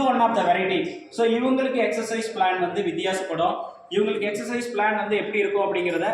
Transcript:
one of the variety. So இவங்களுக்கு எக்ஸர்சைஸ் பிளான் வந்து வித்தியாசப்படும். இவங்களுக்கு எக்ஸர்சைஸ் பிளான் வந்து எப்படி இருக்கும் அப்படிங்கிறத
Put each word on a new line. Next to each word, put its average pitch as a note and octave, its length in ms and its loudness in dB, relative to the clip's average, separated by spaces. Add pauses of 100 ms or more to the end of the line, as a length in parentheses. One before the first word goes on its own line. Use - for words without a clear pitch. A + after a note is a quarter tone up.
one A#3 160 2
of A3+ 120 2
the F#3 120 2
variety. F#3 300 2 (380)
So A#3 60 2 (140)
இவங்களுக்கு C4 500 2
எக்ஸர்சைஸ் A3+ 480 -4
பிளான் F#3 300 2
வந்து F#3 240 -2
வித்தியாசப்படும். F3+ 640 -2 (400)
இவங்களுக்கு G3+ 340 0
எக்ஸர்சைஸ் A#3+ 440 -4
பிளான் G#3 280 0
வந்து G#3 200 -2
எப்படி G#3 220 -2
இருக்கும் G3 220 0
அப்படிங்கிறத F3 480 -2